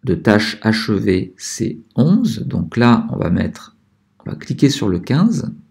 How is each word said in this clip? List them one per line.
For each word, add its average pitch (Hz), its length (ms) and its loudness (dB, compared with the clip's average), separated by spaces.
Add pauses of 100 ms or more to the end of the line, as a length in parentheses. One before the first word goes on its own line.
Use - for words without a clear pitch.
de 101 100 0
tâches - 480 2
achevées, 101 720 0
c'est - 420 -8 (160)
onze. 156 460 2
Donc 87 360 -4
là, 117 340 4
on - 60 -4
va 85 140 -2
mettre, 92 460 -4 (440)
on - 100 -10
va - 60 -8
cliquer - 340 0
sur 113 180 -2
le 90 100 0
quinze. 143 540 0 (180)